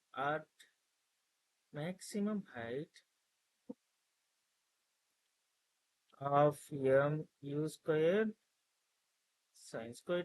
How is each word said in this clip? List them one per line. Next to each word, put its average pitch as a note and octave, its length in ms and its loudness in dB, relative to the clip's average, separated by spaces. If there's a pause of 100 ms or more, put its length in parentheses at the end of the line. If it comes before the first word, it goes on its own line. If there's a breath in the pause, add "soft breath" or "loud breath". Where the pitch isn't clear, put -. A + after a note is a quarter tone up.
(140)
at D3 300 -2 (1300)
maximum F#3+ 680 -4 (120)
height A#2+ 360 -8 (3250)
of C#3+ 380 4 (120)
M C#3+ 540 4 (160)
U C#3+ 300 -4
squared E3+ 640 2 (1200)
sin A#2 400 -12
square F3 300 -2